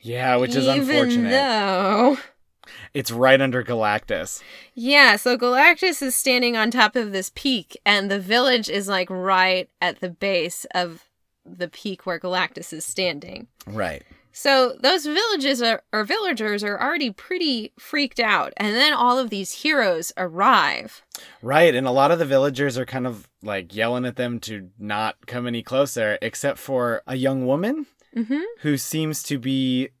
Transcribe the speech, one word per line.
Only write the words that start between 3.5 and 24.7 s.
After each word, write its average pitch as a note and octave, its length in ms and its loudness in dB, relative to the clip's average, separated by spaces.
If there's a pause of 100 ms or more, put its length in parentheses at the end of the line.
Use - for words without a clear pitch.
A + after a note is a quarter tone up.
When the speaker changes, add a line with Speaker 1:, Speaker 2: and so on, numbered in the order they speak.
Speaker 1:
Galactus. G#2+ 760 -2 (340)
Speaker 2:
Yeah, B3+ 400 6
so A#3+ 220 0
Galactus D4 640 2
is C4 140 -4
standing B3 400 0
on A3 160 0
top A3+ 240 4
of A3 160 -2
this F#3+ 240 -6
peak, B3 500 -4
and G3+ 240 2
the G3+ 100 0
village A#3 500 0
is, G3 180 -4
like, F#3 220 -4
right F#3 600 2 (120)
at F3 180 -2
the F#3 100 -6
base F3 640 -4
of F3 320 -6 (400)
the F3+ 220 -10
peak - 380 -10
where E3+ 140 -6
Galactus F3+ 520 -6
is D#3+ 140 -10
standing. F3 640 -6 (180)
Speaker 1:
Right. F#2+ 380 -6 (300)
Speaker 2:
So C4 460 2
those D4 260 2
villages D4+ 560 0
are, A3+ 300 0
or G#3+ 140 -2
villagers A3 580 -2
are G#3 160 -4
already C#4+ 320 -2
pretty C#4 680 -4
freaked - 420 -4
out, G#3 360 2
and G#3 200 -2
then D4 180 4
all B3 260 4
of B3 100 -2
these G3 220 -6 (120)
heroes G#3+ 520 0
arrive. F3+ 840 0 (400)
Speaker 1:
Right, D3 340 6
and C3 120 0
a B2+ 40 2
lot C#3 200 6
of E3 80 2
the E3 60 2
villagers C3+ 520 2
are C3 80 -4
kind B2+ 220 -6
of, G#2+ 200 -10 (160)
like, G2 320 -6
yelling A#2+ 300 0
at B2 100 -6
them A#2+ 260 -4
to G2+ 280 -12 (100)